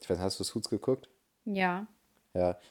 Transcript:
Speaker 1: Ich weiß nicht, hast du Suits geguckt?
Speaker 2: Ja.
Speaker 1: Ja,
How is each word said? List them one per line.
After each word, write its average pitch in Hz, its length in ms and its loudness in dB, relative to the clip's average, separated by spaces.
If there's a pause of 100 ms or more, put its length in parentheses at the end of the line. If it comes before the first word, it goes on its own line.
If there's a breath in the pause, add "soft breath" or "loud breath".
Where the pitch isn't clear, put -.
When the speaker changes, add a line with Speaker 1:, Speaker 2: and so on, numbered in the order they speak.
Speaker 1:
Ich - 80 -18
weiß 90 80 2
nicht, 90 60 -2
hast 95 140 -2
du 95 60 -4
Suits - 260 -4
geguckt? 127 380 0 (380)
Speaker 2:
Ja. 190 400 0 (480)
Speaker 1:
Ja, 90 220 2 (140)